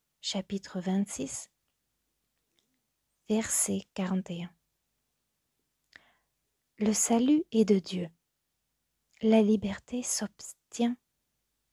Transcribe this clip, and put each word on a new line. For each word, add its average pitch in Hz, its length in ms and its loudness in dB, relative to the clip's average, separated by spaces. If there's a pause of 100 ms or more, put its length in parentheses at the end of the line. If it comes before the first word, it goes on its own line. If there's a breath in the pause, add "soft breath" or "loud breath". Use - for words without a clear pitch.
(200)
chapitre 196 600 -8
vingt-six, 196 680 -4 (1800)
verset 214 540 -2 (120)
quarante 185 360 -2
et 175 140 -8
un. 175 60 -12 (2250 soft breath)
Le 214 160 2
salut 254 580 2
est 220 140 4
de 202 120 6
Dieu. 180 300 -6 (1120)
La 220 200 6
liberté 214 640 -2
s'obtient - 920 -6 (760)